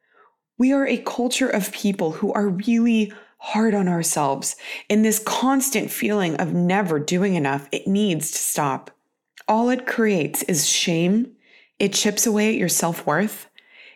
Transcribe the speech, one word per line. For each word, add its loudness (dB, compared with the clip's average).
We 4
are 2
a 0
culture -2
of -2
people -2
who -2
are 0
really 2
hard 0
on 2
ourselves, -2
and 4
this 2
constant 0
feeling 0
of -2
never 2
doing 0
enough, 0
it -4
needs 0
to -6
stop. -2
All 2
it -2
creates 0
is 0
shame, 0
it 2
chips 0
away 2
at 0
your 0
self-worth, -2